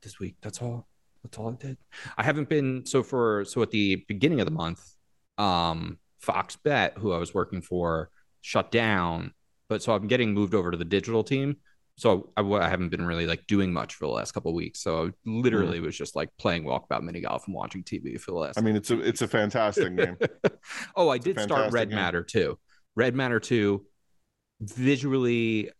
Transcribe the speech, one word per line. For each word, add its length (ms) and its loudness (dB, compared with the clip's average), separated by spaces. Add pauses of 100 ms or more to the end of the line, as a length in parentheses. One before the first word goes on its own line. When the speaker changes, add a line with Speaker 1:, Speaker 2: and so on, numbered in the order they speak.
Speaker 1:
this 180 -20
week. 220 -10
That's 180 -12
all. 260 -8 (360)
That's 160 -16
all 120 -6
I 40 -8
did. 240 -12 (400)
I 60 0
haven't 260 2
been, 340 0
so 180 2
for, 440 2
so 160 0
at 80 2
the 360 2
beginning 340 2
of 60 4
the 60 0
month, 300 -4 (560)
um, 600 0 (200)
Fox 380 -4
Bet, 420 2
who 140 0
I 60 0
was 140 -4
working 300 -2
for, 480 -2 (320)
shut 300 -2
down. 600 0 (360)
But 140 -2
so 120 2
I'm 140 -2
getting 260 2
moved 200 2
over 180 2
to 40 -2
the 80 -4
digital 400 0
team. 320 -2 (400)
So 400 2
I, 60 2
w-, 180 2
I 80 2
haven't 220 0
been 160 -2
really, 200 0
like, 200 -4
doing 260 2
much 220 -4
for 120 -6
the 60 0
last 200 -4
couple 180 -4
of 60 -2
weeks. 240 -6
So 260 -2
I 40 -4 (140)
literally 540 0
Speaker 2:
Mm. 60 -6
Speaker 1:
was 120 -6
just, 200 -10
like, 120 -4 (100)
playing 260 0
walkabout 380 -2
mini 180 -8
golf 260 -6
and 80 -8
watching 300 -8
T 140 -8
V 200 -8
for 140 -10
the 60 -4
last 200 -4
Speaker 2:
I 40 2
mean, 140 4
it's 140 -2
a, 100 2
it's 220 0
a 60 0
fantastic 680 2
game. 200 0 (400)
Speaker 1:
<laughs> 400 -12
Oh, 120 4
I 80 4
Speaker 2:
It's 100 -6
a 20 2
Speaker 1:
did 120 0
start 100 0
Speaker 2:
fantastic 240 2
Speaker 1:
Red 160 2
Speaker 2:
game. 60 -2
Speaker 1:
Matter 280 0
two. 340 0 (380)
Red 180 2
Matter 260 0
two, 460 2 (760)
visually, 1200 2